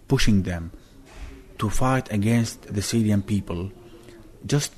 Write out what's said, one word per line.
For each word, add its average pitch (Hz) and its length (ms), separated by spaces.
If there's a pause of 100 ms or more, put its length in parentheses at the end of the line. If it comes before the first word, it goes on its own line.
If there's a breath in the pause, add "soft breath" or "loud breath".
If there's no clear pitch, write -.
pushing 107 360
them 87 280 (840 loud breath)
to 110 120
fight 131 400
against 113 640
the 98 80
Syrian 107 400
people, 98 500 (720 loud breath)
just 147 320